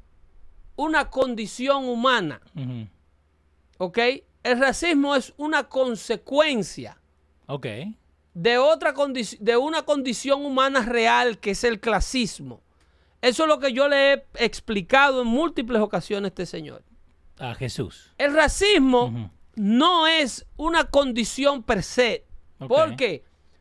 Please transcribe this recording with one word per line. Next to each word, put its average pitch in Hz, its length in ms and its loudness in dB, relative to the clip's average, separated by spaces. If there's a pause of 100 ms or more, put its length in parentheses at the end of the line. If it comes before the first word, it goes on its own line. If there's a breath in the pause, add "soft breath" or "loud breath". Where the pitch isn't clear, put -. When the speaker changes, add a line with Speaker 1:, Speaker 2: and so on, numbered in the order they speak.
(760)
Speaker 1:
una 302 340 0
condición 262 760 -2
humana. 233 560 0 (140)
Speaker 2:
Ujú. 123 320 -10 (920)
Speaker 1:
¿Ok? 180 200 -4 (460)
El 240 160 2
racismo 285 560 2
es - 220 -2
una 302 320 -2
consecuencia 254 1300 -2 (480)
Speaker 2:
Ok. 135 180 -10 (680)
Speaker 1:
de 226 240 0
otra 302 360 2
condi-, 262 460 -4
de 226 180 2
una 302 260 0
condición 277 600 -2
humana 269 360 2
real 233 580 2
que 208 120 -4
es 196 120 -4
el 233 160 0
clasismo. 190 840 -2 (600)
Eso 254 220 2
es 311 60 2
lo 294 100 4
que 277 120 -2
yo 262 160 2
le 277 260 4
he 269 120 -4 (100)
explicado 254 840 2
en 240 60 -2
múltiples 247 540 0
ocasiones 202 440 -4
a - 40 -4
este 180 160 -8
señor. 151 380 -14 (560)
Speaker 2:
A 120 160 -8
Jesús. - 640 -10
Speaker 1:
El 285 160 0
racismo 294 720 4
Speaker 2:
Ujú. 113 240 -6 (260)
Speaker 1:
no 294 520 4
es 320 380 0 (120)
una 320 320 0
condición 262 720 0
per 208 200 0
se. 226 420 -2 (340)
Speaker 2:
Ok. 135 80 -10
Speaker 1:
¿Por 285 300 2
qué? 208 260 -2 (380)